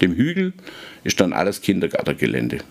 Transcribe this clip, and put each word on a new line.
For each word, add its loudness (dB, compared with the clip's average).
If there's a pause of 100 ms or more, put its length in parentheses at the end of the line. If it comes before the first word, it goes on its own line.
dem 4
Hügel 0 (500)
ist -2
dann 4
alles 0
Kindergartengelände. 0 (120)